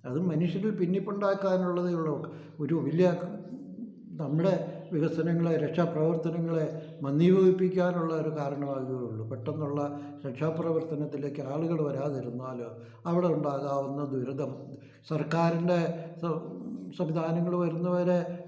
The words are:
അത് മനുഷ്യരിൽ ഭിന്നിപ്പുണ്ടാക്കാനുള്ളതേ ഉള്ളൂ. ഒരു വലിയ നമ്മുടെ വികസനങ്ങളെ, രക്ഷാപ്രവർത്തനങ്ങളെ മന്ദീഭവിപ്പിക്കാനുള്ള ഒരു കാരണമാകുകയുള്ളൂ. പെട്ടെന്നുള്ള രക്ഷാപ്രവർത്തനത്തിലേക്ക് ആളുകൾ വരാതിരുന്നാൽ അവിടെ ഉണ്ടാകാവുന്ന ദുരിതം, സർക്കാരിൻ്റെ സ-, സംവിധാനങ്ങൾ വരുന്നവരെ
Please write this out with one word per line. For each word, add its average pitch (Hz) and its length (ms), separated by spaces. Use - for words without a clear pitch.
അത് 131 120
മനുഷ്യരിൽ 180 600
ഭിന്നിപ്പുണ്ടാക്കാനുള്ളതേ 185 1160
ഉള്ളൂ. 160 160
ഒരു 147 120
വലിയ 175 220
നമ്മുടെ 160 320
വികസനങ്ങളെ, 165 600
രക്ഷാപ്രവർത്തനങ്ങളെ 165 1000
മന്ദീഭവിപ്പിക്കാനുള്ള 180 1120
ഒരു 156 240
കാരണമാകുകയുള്ളൂ. 131 920
പെട്ടെന്നുള്ള 147 500
രക്ഷാപ്രവർത്തനത്തിലേക്ക് 151 1160
ആളുകൾ 165 260
വരാതിരുന്നാൽ 127 720
അവിടെ 175 300
ഉണ്ടാകാവുന്ന 139 760
ദുരിതം, 131 400
സർക്കാരിൻ്റെ 170 720
സ-, 165 180
സംവിധാനങ്ങൾ 170 560
വരുന്നവരെ 180 540